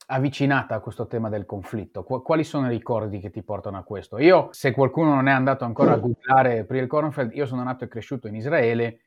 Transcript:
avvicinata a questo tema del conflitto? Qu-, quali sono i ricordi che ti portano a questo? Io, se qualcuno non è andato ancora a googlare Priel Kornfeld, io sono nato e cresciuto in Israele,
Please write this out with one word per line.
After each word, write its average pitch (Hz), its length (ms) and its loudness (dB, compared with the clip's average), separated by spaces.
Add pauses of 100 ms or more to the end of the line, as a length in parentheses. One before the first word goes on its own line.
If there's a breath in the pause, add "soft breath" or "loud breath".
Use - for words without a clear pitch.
avvicinata 135 720 0
a 104 40 -4
questo 113 260 -10
tema 113 220 -4
del 104 160 -6
conflitto? 98 600 -10
Qu-, 127 180 -6
quali 160 220 0
sono 143 220 -4
i 123 40 -2
ricordi 110 480 -4
che 95 120 -12
ti 107 120 -12
portano 101 340 -8
a 92 80 -12
questo? 101 340 -10
Io, 160 340 6
se 135 200 -2
qualcuno 143 420 2
non 131 140 2
è 139 40 6
andato 131 320 2
ancora 123 280 4
a 117 60 4
googlare 120 680 2
Priel 131 240 -2
Kornfeld, 147 460 -2
io 143 120 -2
sono 123 180 -6
nato 127 200 -6
e - 40 -12
cresciuto 117 400 -10
in 107 80 -8
Israele, 117 680 0